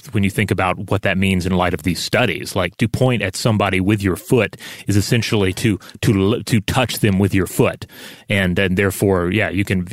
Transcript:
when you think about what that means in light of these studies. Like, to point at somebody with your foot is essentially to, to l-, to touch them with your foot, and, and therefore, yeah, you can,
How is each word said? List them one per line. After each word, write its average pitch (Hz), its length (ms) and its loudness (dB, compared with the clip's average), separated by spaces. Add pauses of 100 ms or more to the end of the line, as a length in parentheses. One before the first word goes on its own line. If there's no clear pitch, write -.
(120)
when 104 120 0
you 95 60 0
think 101 200 0
about 92 400 -2
what 98 120 0
that 95 160 2
means 95 260 2
in 95 80 -2
light 90 220 2
of - 80 -4
these 85 180 -2
studies. - 560 -2
Like, 90 220 -2
to 117 100 0
point 127 320 0
at 98 160 -4
somebody 101 420 0
with 98 240 0
your 92 140 0
foot - 400 0 (300)
is 101 100 0
essentially 104 560 0
to, 95 260 0 (220)
to 104 180 2
l-, 95 260 0
to 113 180 0
touch - 380 -2
them 98 180 2
with 98 160 2
your 92 120 2
foot, - 380 -2 (460)
and, 95 280 0
and 92 200 2
therefore, 95 520 2
yeah, 98 200 0
you 98 160 -2
can, 92 260 -2